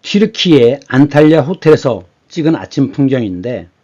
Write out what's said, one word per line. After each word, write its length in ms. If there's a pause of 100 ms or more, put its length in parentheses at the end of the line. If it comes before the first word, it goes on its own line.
튀르키예 840
안탈리아 540
호텔에서 640 (240)
찍은 260
아침 380
풍경인데 760 (160)